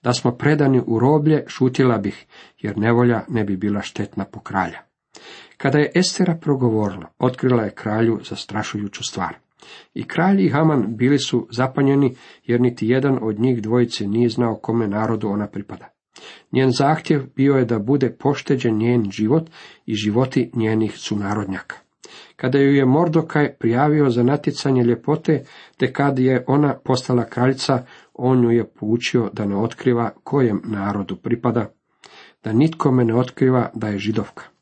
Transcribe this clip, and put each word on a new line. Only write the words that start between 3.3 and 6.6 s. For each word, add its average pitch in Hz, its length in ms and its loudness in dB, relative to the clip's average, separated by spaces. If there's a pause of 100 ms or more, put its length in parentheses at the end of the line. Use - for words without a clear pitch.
bi 101 140 -2
bila 101 240 -2
štetna - 440 -8
po - 140 -18
kralja." - 400 -6 (800)
Kada 135 200 2
je 147 180 2
Estera 175 400 2
progovorila, 110 840 -2